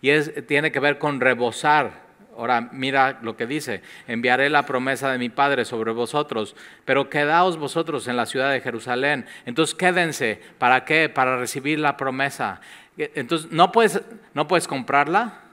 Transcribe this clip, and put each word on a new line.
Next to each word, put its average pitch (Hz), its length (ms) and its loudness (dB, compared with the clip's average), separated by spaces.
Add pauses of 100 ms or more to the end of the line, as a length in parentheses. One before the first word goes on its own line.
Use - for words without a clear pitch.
Y 131 100 2
es, 151 360 0
tiene 151 240 2
que 143 80 -2
ver 143 200 0
con 143 220 -2
rebosar. 123 840 2 (300)
Ahora 117 340 0
mira 135 520 0
lo 110 140 -8
que 117 120 -6
dice, 127 340 -6 (240)
"Enviaré 127 420 2
la 143 160 2
promesa 131 460 -2
de 127 80 -2
mi 123 100 -4
Padre 139 360 0
sobre 110 260 -4
vosotros, 117 640 -4 (300)
pero 135 260 0
quedaos 160 480 2
vosotros 147 480 -4
en 123 100 -2
la 117 100 0
ciudad 135 260 0
de 131 80 0
Jerusalén". 127 680 -4 (180)
Entonces 151 300 0
quédense, 165 680 0 (180)
¿para 127 260 4
qué? 156 240 2
Para 131 280 0
recibir 139 440 -4
la 143 160 0
promesa. 135 640 -4 (360)
Entonces, 156 540 -6
¿no 170 220 4
puedes, 202 280 4 (340)
no 147 120 0
puedes 165 220 0
comprarla? 143 720 0 (120)